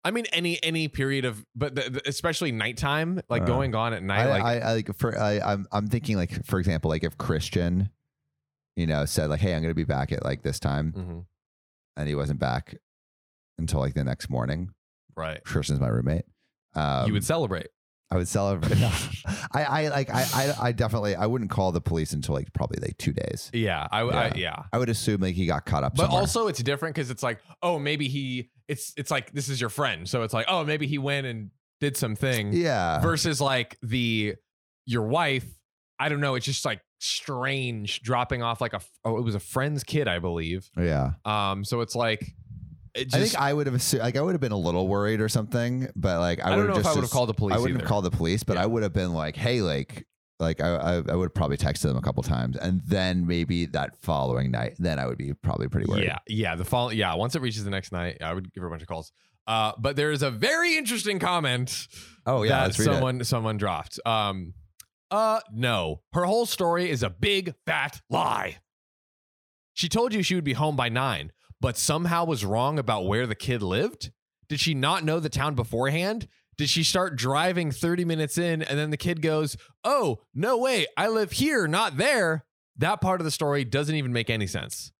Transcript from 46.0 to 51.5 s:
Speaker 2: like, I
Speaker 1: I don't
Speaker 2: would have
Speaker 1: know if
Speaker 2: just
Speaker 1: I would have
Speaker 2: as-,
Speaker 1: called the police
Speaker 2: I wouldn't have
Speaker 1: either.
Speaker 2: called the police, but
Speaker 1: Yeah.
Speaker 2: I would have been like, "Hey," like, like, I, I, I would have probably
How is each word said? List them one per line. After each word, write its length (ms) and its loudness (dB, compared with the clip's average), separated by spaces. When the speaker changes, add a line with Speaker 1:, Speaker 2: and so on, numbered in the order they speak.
Speaker 2:
like, 240 2
I 40 2
Speaker 1:
I 20 4
don't 100 6
Speaker 2:
would 60 4
have 100 0
Speaker 1:
know 40 4
if 40 2
Speaker 2:
just 40 4
Speaker 1:
I 40 4
would 100 4
have 20 2
Speaker 2:
as-, 80 -4
Speaker 1:
called 160 2
the 60 -2
police 220 2
Speaker 2:
I 20 4
wouldn't 180 0
have 60 -2
Speaker 1:
either. 60 -4
Speaker 2:
called 180 2
the 40 2
police, 320 2
but 140 0
Speaker 1:
Yeah. 60 2
Speaker 2:
I 40 2
would 160 2
have 100 0
been 200 0
like, 240 -2
"Hey," 260 0
like, 440 -2
like, 200 0
I, 80 2
I, 280 2
I 180 0
would 120 2
have 80 -6
probably 240 0